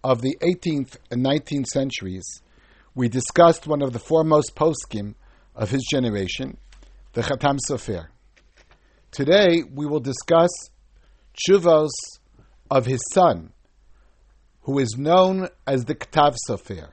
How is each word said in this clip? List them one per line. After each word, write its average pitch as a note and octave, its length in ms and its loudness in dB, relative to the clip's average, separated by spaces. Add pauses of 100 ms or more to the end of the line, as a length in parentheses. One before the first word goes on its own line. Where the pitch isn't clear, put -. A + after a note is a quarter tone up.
of B2+ 200 0
the C3 200 -4
eighteenth D#3+ 540 -4 (160)
and B2 100 -2
nineteenth C#3+ 460 -2
centuries, G2 580 -6 (680)
we B2 140 -2
discussed D#3 580 4
one D3 140 -2
of C3 100 -2
the A#2 80 -8
foremost D#3+ 560 2
poskim A2 600 -4 (400)
of G#2+ 160 -4
his C3 200 -4
generation, B2 640 -4 (580)
the A#2+ 80 -4
Khatam C#3+ 360 -2 (120)
Sofer. G2 380 -6 (1040)
Today, E3+ 520 2 (100)
we D3 140 -8
will D3 120 -4
discuss E3 520 0 (840)
tshuvos E3 540 4 (800)
of C3+ 140 2
his B2+ 160 -4 (100)
son, A2 400 2 (1080)
who C#3 180 -2
is A#2 180 -2
known F#3 520 2 (160)
as C3 180 -2
the D3 120 -6
Ktav D3 400 2 (140)
Sofer. G#2 440 -10